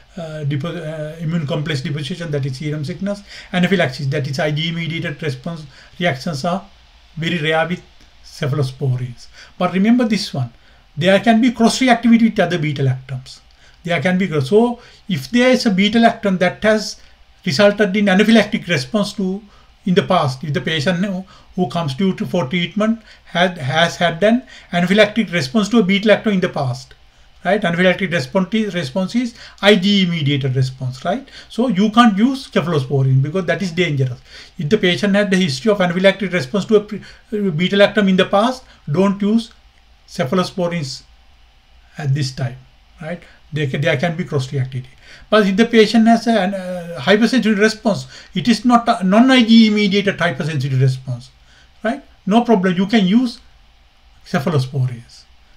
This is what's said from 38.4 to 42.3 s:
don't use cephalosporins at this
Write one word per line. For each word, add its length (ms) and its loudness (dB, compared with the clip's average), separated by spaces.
don't 300 0
use 280 0
cephalosporins 960 -4
at 160 -4
this 200 -2